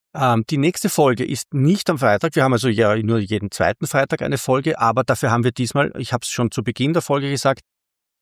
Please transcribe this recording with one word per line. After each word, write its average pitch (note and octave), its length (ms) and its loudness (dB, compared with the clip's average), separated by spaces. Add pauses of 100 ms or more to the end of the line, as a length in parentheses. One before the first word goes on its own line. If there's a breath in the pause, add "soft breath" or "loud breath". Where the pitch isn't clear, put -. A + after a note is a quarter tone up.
(160)
Ähm, A#2+ 340 2
die D3+ 80 -2
nächste F3 320 0
Folge B2+ 360 2
ist - 280 -8
nicht D3+ 360 2
am D#3 100 0
Freitag. A#2 360 2
Wir C#3+ 80 4
haben C3 100 4
also A#2+ 160 2
ja G#2+ 260 4
nur A2 240 0
jeden G2+ 320 -4
zweiten F#2+ 340 0
Freitag C#3+ 360 -2
eine C#3 160 -2
Folge, C#3 420 -2
aber A#2 240 2
dafür A#2+ 280 0
haben A#2 120 2
wir B2 80 2
diesmal, C3 460 -2
ich C3 160 -8
hab's - 160 -4
schon A#2+ 200 -2
zu - 140 -6
Beginn C3 300 -2
der E3+ 80 0
Folge C#3 280 -2
gesagt, C#3 320 -2 (600)